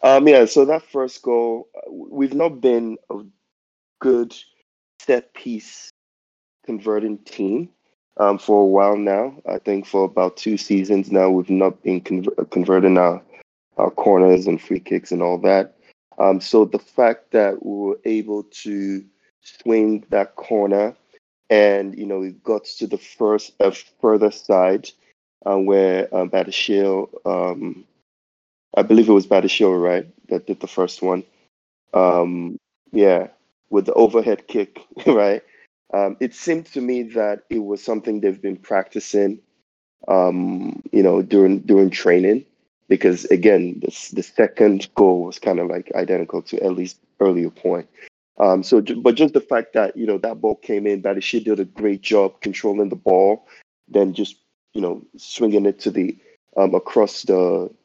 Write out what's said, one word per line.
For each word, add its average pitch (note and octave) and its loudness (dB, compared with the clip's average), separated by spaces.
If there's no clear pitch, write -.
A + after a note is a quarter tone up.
Um, C3+ 6
yeah, C3 8
so C3+ 4
that C#3+ -2
first C3 -8
goal, A#2 -4
uh, - -18
w-, - -18
we've C#3 -4
not D3+ -4
been A#2 0
a G#2 -12
good A#2+ 0
set B2 -2
piece - -14
converting G#2+ -4
team, A2+ -6
um, G3 2
for G#2 2
a G2+ 6
while G2 4
now. G#2 -2
I F#2 -8
think G2+ -6
for G2 0
about F#2 -2
two G#2+ -4
seasons G2 0
now, F#2 4
we've F2+ -2
not F#2+ 0
been F#2 -2
conver-, - -6
converting F#2 2
our, F2 2
our - 0
corners F#2 4
and F2 -4
free F#2+ -6
kicks - -6
and F2 -4
all F2 -2
that. F#2+ 0
Um, F#2+ 2
so G#2+ 2
the G2+ -8
fact - -2
that G2+ -2
we G2+ -8
were G2+ -6
able G#2+ -6
to G2 -10
swing A2 -2
that G2 -2
corner G#2 -2
and, G2+ 2
you G#2+ -10
know, G2 -6
it F#2+ -12
got G#2+ -4
to - -12
the G2 -8
first, - -4
uh, G2 2
further G#2+ 2
side, F#2+ 0
uh, G2 0
where, F#2+ 0
um, F#2 -2
Badiashile, G2 -2
um, F2+ -6
I G2+ 2
believe A2 6
it A2 8
was G2 4
Badiashile, F#2+ 2
right, F2 0
that - -6
did G2 -8
the - -12
first - -4
one. F#2 -2
Um, F2 0
yeah, F#2 2
with G2 0
the - -4
overhead A2+ 2
kick, - -6
<laughs> - -4
right? G#2 2
Um, G2+ -4
it B2 -6
seemed E3 -6
to C#3 -10
me B2 -4
that A2 -6
it A2+ -4
was G2+ -8
something A2 -6
they've G2 -2
been F#2+ -8
practicing, G2+ -4
um, F#2 -2
you G#2 2
know, F#2+ 4
during, G2 4
during G2 4
training, F#2 2
because F#2 2
again, F2+ 2
this, - -10
the - -8
second G#2 0
goal F#2 4
was F#2 -16
kinda, F2+ -2
like, F2+ -8
identical F2 -4
to - -8
Ellie's F2+ -4
earlier F2 2
point. F2 -6
Um, F#2+ 2
so, A2+ 4
ju-, G#2+ -6
but B2 4
just D3 2
the C#3 2
fact - -6
that, G#2 -2
you A#2 -6
know, G#2 -2
that A2+ -6
ball A2 0
came G#2 -6
in, G2+ -2
Badiashile G2+ -4
did G#2+ -2
a F#2+ -2
great G2+ -4
job G2+ 0
controlling G2+ -4
the F#2 -8
ball, G2 2
then G2 0
just, G2 -8
you G#2+ -6
know, F2 -6
swinging G#2 -2
it G2 -2
to G#2 -4
the, F2+ -4
um, F#2 0
across - -2
the F2+ 0